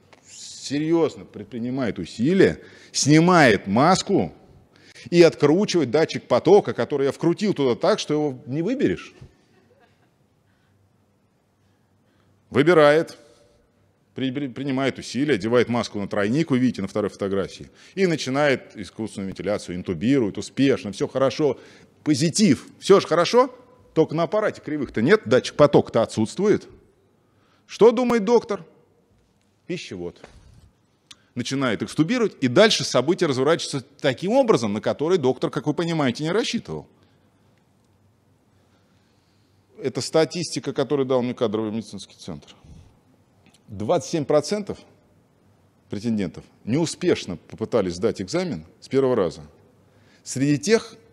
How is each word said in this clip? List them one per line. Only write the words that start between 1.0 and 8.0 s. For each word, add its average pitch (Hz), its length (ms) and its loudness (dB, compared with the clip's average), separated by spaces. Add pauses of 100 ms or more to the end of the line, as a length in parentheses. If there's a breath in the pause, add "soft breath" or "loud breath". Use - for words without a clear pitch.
предпринимает 120 760 -8
усилия, 110 600 2 (320 loud breath)
снимает 156 760 6
маску, 131 680 2 (760 loud breath)
и 170 120 6
откручивать 156 680 2
датчик 143 340 0
потока, 147 480 4
который 135 340 -2
я 131 60 -2
вкрутил 175 420 -2
туда 131 200 0
так, 185 240 0
что - 160 -4